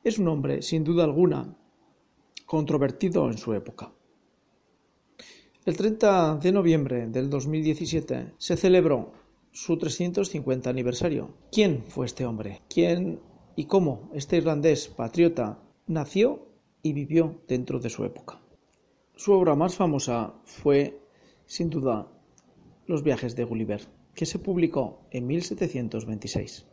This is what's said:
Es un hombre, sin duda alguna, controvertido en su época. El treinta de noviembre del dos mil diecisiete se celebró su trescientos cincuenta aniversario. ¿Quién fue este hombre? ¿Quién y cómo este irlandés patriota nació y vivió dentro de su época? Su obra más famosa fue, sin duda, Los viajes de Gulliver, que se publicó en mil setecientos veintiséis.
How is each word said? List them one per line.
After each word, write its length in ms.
Es 140
un 100
hombre, 320
sin 240
duda 180
alguna, 540
controvertido 800
en 100
su 160
época. 400
El 100
treinta 640
de 160
noviembre 540
del 220
dos 160
mil 160
diecisiete 760
se 180
celebró 560
su 260
trescientos 520
cincuenta 400
aniversario. 640
¿Quién 380
fue 160
este 200
hombre? 440
¿Quién 500
y 80
cómo 480
este 240
irlandés 500
patriota 760
nació 600
y 80
vivió 560
dentro 320
de 100
su 140
época? 380
Su 160
obra 240
más 200
famosa 680
fue, 560
sin 240
duda, 420
Los 180
viajes 320
de 100
Gulliver, 360
que 120
se 120
publicó 720
en 160
mil 160
setecientos 640
veintiséis. 680